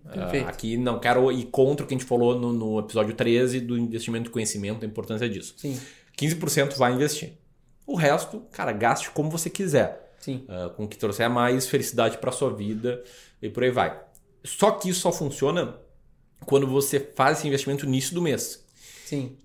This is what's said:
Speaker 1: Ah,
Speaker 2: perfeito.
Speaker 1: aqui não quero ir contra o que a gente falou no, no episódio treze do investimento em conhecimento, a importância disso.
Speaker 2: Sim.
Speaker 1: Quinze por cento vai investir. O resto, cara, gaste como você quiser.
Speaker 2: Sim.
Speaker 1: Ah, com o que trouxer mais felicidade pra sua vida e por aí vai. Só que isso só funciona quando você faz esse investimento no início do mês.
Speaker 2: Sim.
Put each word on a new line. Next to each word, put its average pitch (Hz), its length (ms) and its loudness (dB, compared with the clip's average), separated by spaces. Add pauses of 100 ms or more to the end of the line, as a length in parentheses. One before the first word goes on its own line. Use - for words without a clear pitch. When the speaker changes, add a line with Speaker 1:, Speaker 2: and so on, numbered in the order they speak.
Speaker 1:
Ah, - 60 -18
Speaker 2:
perfeito. 95 380 -4
Speaker 1:
aqui 113 260 -6
não 120 240 0
quero 127 320 4
ir 123 140 -2
contra 139 400 2
o - 20 -8
que 131 80 -2
a - 20 0
gente - 80 -6
falou 120 320 4
no, 120 140 -2
no 110 300 0
episódio 110 340 0
treze 123 460 2
do 120 160 -2
investimento 113 520 -2
em - 40 -10
conhecimento, 110 500 -4
a - 20 -4
importância 110 440 -4
disso. 95 260 -8
Speaker 2:
Sim. 135 240 -6 (380)
Speaker 1:
Quinze 156 180 0
por 160 140 -4
cento 139 280 2
vai 123 160 4
investir. - 440 -2 (500)
O 277 80 -4
resto, 160 460 2 (100)
cara, 127 220 -4
gaste 117 380 2
como 151 180 0
você 165 200 -4
quiser. 147 680 0
Speaker 2:
Sim. 127 300 -8
Speaker 1:
Ah, 90 260 -8
com 107 80 -8
o 104 60 -4
que - 80 -16
trouxer 113 320 0
mais 123 400 2
felicidade 117 480 2
pra - 160 -2
sua 127 200 -2
vida 110 480 -4 (400)
e 110 80 -6
por 120 140 -2
aí 127 80 4
vai. 113 260 2 (460)
Só - 280 2
que 190 180 -2
isso 175 100 0
só 175 140 2
funciona 139 680 -2 (640)
quando 139 220 4
você 135 340 2
faz 139 380 0
esse 151 100 -4
investimento 139 380 -2
no 135 60 0
início 131 240 0
do 175 60 -2
mês. - 440 -4 (400)
Speaker 2:
Sim. 131 400 -6